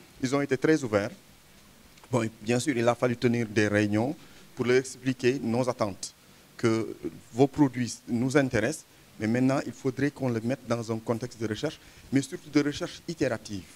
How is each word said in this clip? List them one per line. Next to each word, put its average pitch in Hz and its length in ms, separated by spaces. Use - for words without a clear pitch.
Ils 127 120
ont 143 60
été 135 160
très 151 260
ouverts. 104 280
Bon, 120 120
et 110 80
bien 120 180
sûr, 131 160
il 117 120
a 120 80
fallu 123 200
tenir 120 320
des 107 200
réunions 107 480
pour 123 100
leur 123 120
expliquer 127 640
nos 117 280
attentes, 104 440
que 113 380
vos 127 140
produits 131 460
nous 123 280
intéressent, 131 500
mais 107 80
maintenant, 127 380
il 123 60
faudrait 135 400
qu'on 131 180
les 113 120
mette 120 260
dans 117 240
un 113 80
contexte 113 400
de 113 80
recherche, 107 320
mais 135 100
surtout 156 280
de 147 140
recherche 147 440
itérative. 113 560